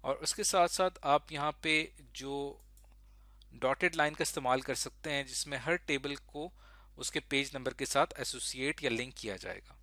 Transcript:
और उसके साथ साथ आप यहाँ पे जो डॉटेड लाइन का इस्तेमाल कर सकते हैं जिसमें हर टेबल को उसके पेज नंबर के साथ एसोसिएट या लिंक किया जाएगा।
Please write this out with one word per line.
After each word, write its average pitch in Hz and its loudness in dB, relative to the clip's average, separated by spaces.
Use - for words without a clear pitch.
और 135 0
उसके 156 -2
साथ 175 6
साथ 185 2
आप 147 4
यहाँ 147 -2
पे 160 2
जो 139 -6
डॉटेड 165 2
लाइन 151 4
का 160 -2
इस्तेमाल 131 2
कर 127 -4
सकते - -6
हैं 139 0
जिसमें 135 -6
हर 151 0
टेबल 139 -2
को 156 -10
उसके - -4
पेज 139 -2
नंबर 131 -4
के 135 -4
साथ 143 4
एसोसिएट 131 -4
या 135 2
लिंक 123 -2
किया 101 -6
जाएगा। - -12